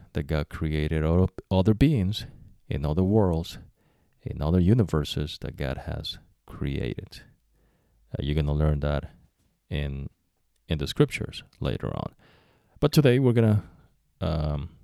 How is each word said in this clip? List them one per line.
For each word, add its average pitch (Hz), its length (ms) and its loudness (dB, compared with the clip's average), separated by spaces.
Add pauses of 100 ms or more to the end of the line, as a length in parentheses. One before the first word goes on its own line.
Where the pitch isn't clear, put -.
(140)
that 76 120 -4
God 76 220 -2
created 76 560 -2
o-, 87 240 4 (220)
other 95 240 4
beings 104 520 2 (420)
in - 160 -4
other 76 180 0
worlds, 92 560 2 (640)
in 69 200 -8
other 85 180 4
universes 80 800 2
that - 160 -10
God 67 300 -6
has - 320 -8 (280)
created. - 760 -8 (920)
Uh, - 100 -6
you're 73 120 -2
gonna 73 180 0
learn 76 280 2
that 73 320 -4 (580)
in, 69 400 -6 (560)
in 80 120 -2
the 71 80 -2
scriptures - 580 -2 (160)
later - 340 -4
on. - 200 -8 (680)
But 147 100 2
today 135 280 6
we're 127 140 4
gonna, 110 300 4 (580)
um, 76 500 -2 (140)